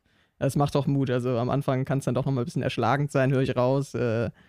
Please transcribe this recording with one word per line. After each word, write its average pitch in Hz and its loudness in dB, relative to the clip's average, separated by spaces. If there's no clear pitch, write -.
Das 135 0
macht 147 2
doch 143 0
Mut. 139 2
Also 123 0
am 120 0
Anfang 131 -2
kann's 139 -2
dann 123 0
doch 131 -2
noch 139 -2
mal 127 0
ein 120 -2
bisschen - -4
erschlagend 127 0
sein, 143 2
höre 135 2
ich 131 0
raus. 131 0
Äh, 117 0